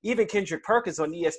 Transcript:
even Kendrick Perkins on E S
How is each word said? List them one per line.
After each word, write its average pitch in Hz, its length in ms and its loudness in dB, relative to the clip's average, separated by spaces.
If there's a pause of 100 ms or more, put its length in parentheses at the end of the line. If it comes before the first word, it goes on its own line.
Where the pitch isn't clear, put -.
even 220 240 2
Kendrick 185 380 -2
Perkins 214 340 2
on 156 160 -2
E 170 120 0
S 156 120 -2